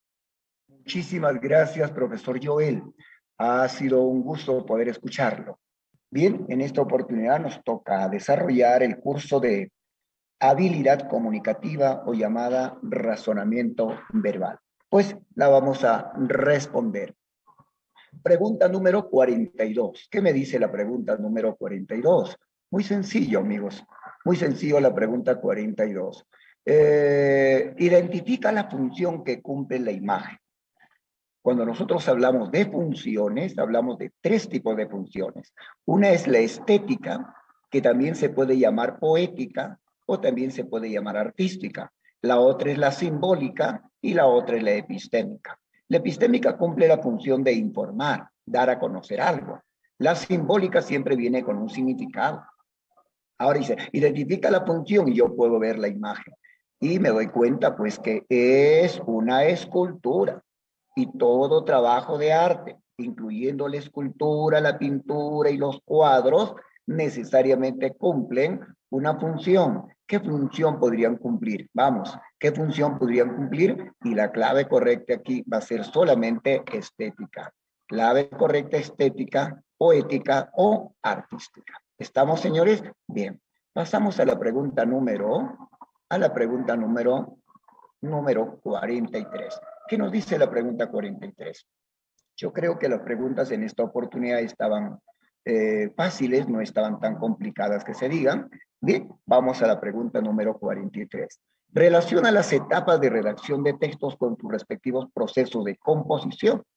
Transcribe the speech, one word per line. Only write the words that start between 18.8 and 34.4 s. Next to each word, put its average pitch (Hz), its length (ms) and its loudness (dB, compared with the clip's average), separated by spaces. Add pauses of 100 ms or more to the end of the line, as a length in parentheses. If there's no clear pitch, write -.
cuarenta 117 560 4
y 107 80 -2
dos. 107 360 -2
¿Qué 190 120 0
me 185 100 6
dice 135 260 0
la 110 140 2
pregunta 104 460 -2
número 107 400 -2
cuarenta 98 380 -8
y 117 60 -4
dos? 139 360 2 (340)
Muy 196 120 0
sencillo, 196 560 -2
amigos. 202 440 -6 (420)
Muy 175 100 4
sencillo 147 440 0
la 131 140 4
pregunta 117 460 -2
cuarenta 104 460 -2
y 104 80 -6
dos. 92 320 -10 (400)
Eh, 143 1120 4
identifica 175 720 2
la 208 180 -2
función 160 540 -4
que 123 180 -6
cumple 135 380 -6
la 117 120 -2
imagen. 98 460 -6 (1040)
Cuando 123 220 0
nosotros 160 460 -2
hablamos 123 400 2
de 180 160 2
funciones, 139 960 -4
hablamos 117 400 -2
de - 200 -10
tres 208 300 0